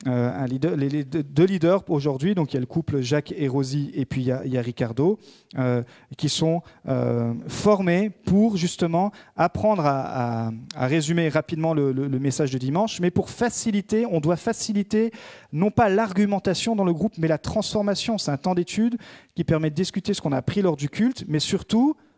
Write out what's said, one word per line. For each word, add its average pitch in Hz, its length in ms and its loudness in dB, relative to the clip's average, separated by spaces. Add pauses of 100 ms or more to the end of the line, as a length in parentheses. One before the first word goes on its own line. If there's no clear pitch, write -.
euh, 123 260 0
un 139 140 -4
leader, 135 300 -2
les, 139 120 0
les 143 160 -2
deux, 143 200 -4
deux 143 220 4
leaders 170 440 2
aujourd'hui, 147 460 0
donc 156 160 0
il - 40 -2
y - 20 0
a - 20 -2
le 123 80 -4
couple 147 340 -2
Jacques 139 340 -2
et 147 120 -2
Rosie, 139 480 -2
et 139 100 -2
puis - 160 -4
il 123 60 -2
y 127 40 2
a, 127 140 -4
il 131 80 -4
y 127 40 0
a 123 40 0
Ricardo, 123 560 0 (400)
euh, 123 240 0 (340)
qui 151 140 -2
sont, 165 320 0 (260)
euh, 120 460 0 (140)
formés 196 640 2
pour 208 440 2
justement 175 560 0 (240)
apprendre 185 480 2
à, 120 680 0
à, - 20 -2 (240)
à 131 100 -2
résumer 160 440 2
rapidement 156 440 0
le, 143 180 2
le, 135 160 -2
le 131 120 -2
message 135 320 0
de 131 80 -2
dimanche, 160 400 -2
mais 175 100 2
pour 190 220 -2
faciliter, 220 720 -2
on 180 140 0
doit 165 160 2
faciliter 214 760 -2 (400)
non 185 200 2
pas 220 180 4
l'argumentation 202 840 2
dans 196 100 2
le 175 80 4
groupe, 170 240 -2
mais 160 120 2
la - 100 2
transformation. 208 800 -2
C'est - 120 -4
un - 60 0
temps 185 160 0
d'étude 220 440 0 (360)
qui 170 100 -2
permet 156 280 2
de 147 40 -8
discuter 190 380 -2
ce - 80 -4
qu'on 143 120 -2
a 135 40 0
appris 202 240 -2
lors 175 140 2
du 143 140 -4
culte, 240 380 0
mais 151 120 0
surtout 233 560 0 (220)